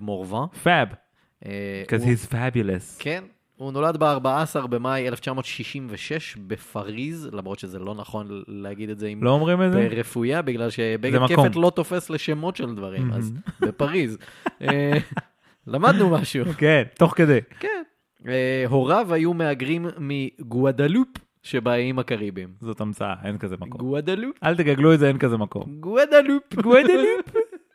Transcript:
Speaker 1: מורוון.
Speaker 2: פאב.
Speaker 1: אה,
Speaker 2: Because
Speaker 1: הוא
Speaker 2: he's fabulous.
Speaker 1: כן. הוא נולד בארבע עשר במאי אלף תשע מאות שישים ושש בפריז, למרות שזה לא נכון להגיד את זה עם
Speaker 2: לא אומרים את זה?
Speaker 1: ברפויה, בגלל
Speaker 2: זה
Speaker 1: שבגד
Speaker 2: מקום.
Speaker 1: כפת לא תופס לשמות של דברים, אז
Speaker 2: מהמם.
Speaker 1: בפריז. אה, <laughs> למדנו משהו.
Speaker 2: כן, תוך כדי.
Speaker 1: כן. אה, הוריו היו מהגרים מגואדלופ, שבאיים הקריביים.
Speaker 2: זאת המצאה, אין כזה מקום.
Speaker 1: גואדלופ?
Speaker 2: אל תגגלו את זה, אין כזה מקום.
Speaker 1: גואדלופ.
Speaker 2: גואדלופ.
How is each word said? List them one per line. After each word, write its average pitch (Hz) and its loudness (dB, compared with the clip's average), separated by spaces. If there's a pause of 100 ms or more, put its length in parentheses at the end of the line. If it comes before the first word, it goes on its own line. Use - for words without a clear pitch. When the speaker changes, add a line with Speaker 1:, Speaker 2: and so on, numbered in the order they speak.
Speaker 1:
מורוון. 104 -6 (140)
Speaker 2:
פאב. 135 4 (580)
Speaker 1:
אה, 101 -14 (360)
Speaker 2:
Because 113 0
Speaker 1:
הוא 123 2
Speaker 2:
he's 113 -2
fabulous. 117 -4
Speaker 1:
כן. 175 -6 (320)
הוא 135 -10
נולד 156 0
בארבע 143 2
עשר 143 -4
במאי 127 -2
אלף 120 -6
תשע 135 -8
מאות 131 -6
שישים 131 -10
ושש 151 -10
בפריז, 110 -10
למרות 98 -10
שזה 92 -12
לא 98 -10
נכון 104 -10 (220)
להגיד 101 -10
את 104 -10
זה 107 -6
עם 104 -6
Speaker 2:
לא 123 4
אומרים 165 2
את 185 4
זה? 196 2
Speaker 1:
ברפויה, 120 -2
בגלל 120 -4
Speaker 2:
זה 113 -2
Speaker 1:
שבגד 113 0
Speaker 2:
מקום. 139 6
Speaker 1:
כפת 127 0
לא 175 4
תופס 180 -4
לשמות 156 -4
של 120 -8
דברים, 104 -4
אז 113 -4
Speaker 2:
מהמם. 147 -12 (300)
Speaker 1:
בפריז. 143 -2 (440)
אה, 143 0 (400)
<laughs> - -20
למדנו 185 4
משהו. 143 0 (140)
Speaker 2:
כן, 147 6 (160)
תוך 170 6
כדי. 147 6 (220)
Speaker 1:
כן. 392 -4 (460)
אה, 131 0
הוריו 160 2
היו 165 2
מהגרים 160 -2 (120)
מגואדלופ, 139 0 (340)
שבאיים 123 0
הקריביים. 101 -6 (120)
Speaker 2:
זאת 113 -8
המצאה, 101 -4 (100)
אין 104 -6
כזה 92 -8
מקום. 90 -12
Speaker 1:
גואדלופ? 165 -4
Speaker 2:
אל 165 2
תגגלו 151 6
את 151 4
זה, 143 6
אין 135 2
כזה 120 2
מקום. 104 -6
Speaker 1:
גואדלופ. 277 4
Speaker 2:
גואדלופ. 285 6 (380)